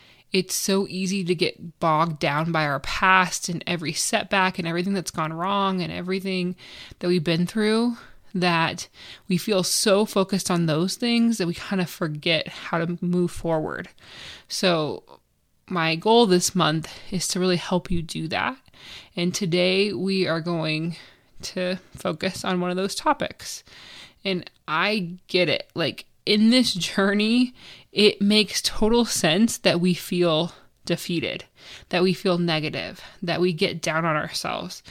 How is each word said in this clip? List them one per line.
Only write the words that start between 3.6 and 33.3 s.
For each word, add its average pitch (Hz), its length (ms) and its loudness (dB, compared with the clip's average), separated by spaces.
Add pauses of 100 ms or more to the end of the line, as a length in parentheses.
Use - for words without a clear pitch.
every 170 260 -4
setback 190 640 0
and 170 100 -4
everything 180 280 -2
that's 180 160 -4
gone 156 200 -4
wrong 190 520 0
and 160 100 -6
everything 185 600 -4 (420)
that 180 100 -2
we've 175 160 4
been 170 220 2
through, 226 520 2 (380)
that 170 520 0 (400)
we 185 100 2
feel 185 260 2
so 208 420 2
focused 190 460 0
on 170 140 2
those 160 300 0
things 233 420 2
that 175 100 0
we 170 80 -2
kind - 260 -2
of 170 80 -2
forget 156 580 -2
how - 300 -6
to 170 240 -2
move 175 300 0
forward. 156 560 -4 (600)
So 156 760 -2 (460)
my 160 280 0
goal 226 320 6
this 180 260 4
month 160 400 0 (160)
is 180 200 -2
to 185 100 -2
really 185 160 2
help 180 340 -2
you 170 140 0
do 160 240 -6
that. 160 300 -2 (580)
And 180 180 0
today 185 580 2
we 190 360 0
are 160 140 0
going 160 560 -2 (460)
to 185 340 -4 (180)
focus 185 480 -6
on 185 160 0
one 180 100 -2
of 180 80 -2
those 190 160 -2
topics. - 680 -4 (600)
And 185 240 -2 (200)
I 180 460 -2 (140)
get 180 220 2
it. - 240 -2
Like, - 320 -4 (200)
in 214 260 4
this 254 220 4
journey, 208 840 2 (360)
it 208 300 4
makes 208 400 2
total 226 440 4
sense 190 540 2
that 175 200 2
we 175 160 2
feel 170 560 0 (320)
defeated, 165 600 -4 (460)
that 180 120 0
we 185 120 4
feel 180 240 0
negative, 156 640 -2 (200)
that 170 200 -2